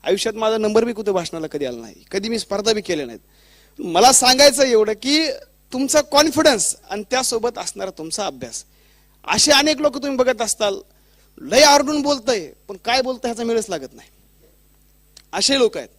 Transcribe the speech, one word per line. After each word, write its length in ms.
आयुष्यात 300
माझा 240
नंबर 260
बी 100
कुठे 180
भाषणाला 360
कधी 180
आला 160
नाही, 140
कधी 180
मी 100
स्पर्धा 340
बी 80
केल्या 240
नाहीत. 140
मला 320
सांगायचं 520
एवढं 300
की 340
तुमचा 280
confidence 720
आणि 220
त्यासोबत 460
असणारा 320
तुमचा 360
अभ्यास. 380
असे 240
अनेक 260
लोक 160
तुम्ही 220
बघत 260
असताल, 360
लय 200
आरडून 400
बोलतंय 500
पण 180
काय 160
बोलतंय 300
ह्याचा 120
मेळच 260
लागत 240
नाही, 160
असे 240
लोक 200
आहेत. 220